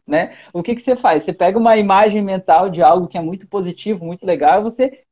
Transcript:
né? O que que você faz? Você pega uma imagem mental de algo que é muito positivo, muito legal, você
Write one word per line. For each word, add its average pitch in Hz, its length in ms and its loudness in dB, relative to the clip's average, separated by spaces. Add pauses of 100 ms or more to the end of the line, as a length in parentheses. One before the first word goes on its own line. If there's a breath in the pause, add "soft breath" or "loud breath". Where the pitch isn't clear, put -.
né? 151 260 -4 (200 loud breath)
O 175 100 -6
que 233 140 -6
que 240 40 -12
você 254 140 -2
faz? 170 300 0
Você 185 80 -6
pega 190 260 0
uma 226 180 4
imagem 208 460 2
mental 185 480 0
de 165 100 -6
algo 170 280 4
que 185 100 -12
é - 20 -6
muito 170 280 -10
positivo, 185 560 -8
muito 170 200 -14
legal, 170 380 2
você 254 380 -4 (120)